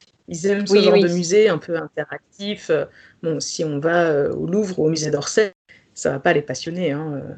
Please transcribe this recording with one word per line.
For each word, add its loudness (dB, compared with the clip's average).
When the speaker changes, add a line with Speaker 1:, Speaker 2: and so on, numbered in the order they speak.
Speaker 1:
Ils -8
aiment 0
ce 2
Speaker 2:
Oui, 8
Speaker 1:
genre 6
Speaker 2:
oui. 6
Speaker 1:
de 4
musée 4
un 2
peu -6
interactif. -10
Euh, 2
bon, -4
si -6
on -4
va, 2
euh, 0
au -6
Louvre -2
ou 2
au 4
musée -2
d'Orsay, 0
ça -4
va -6
pas 2
les 2
passionner, -6
hein. -6